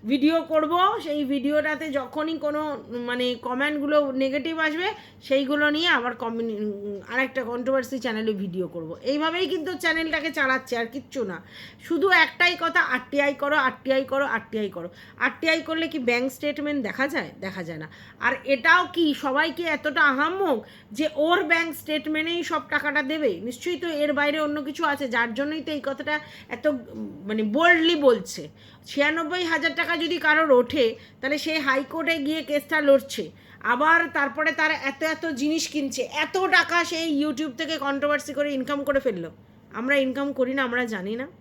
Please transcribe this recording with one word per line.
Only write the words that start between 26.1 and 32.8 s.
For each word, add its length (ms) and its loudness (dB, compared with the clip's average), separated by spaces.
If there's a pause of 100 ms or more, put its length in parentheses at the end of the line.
এত, 180 -4
উম, 600 -4
মানে, 160 -2
বোল্ডলি 540 4
বলছে। 520 2 (380)
ছিয়ানব্বই 580 0
হাজার 300 0
টাকা 220 -2
যদি 220 -2
কারোর 320 4
ওঠে, 440 4 (260)
তাহলে 180 0
সে 200 -2
হাইকোর্টে 600 0
গিয়ে 240 -2
কেসটা 380 0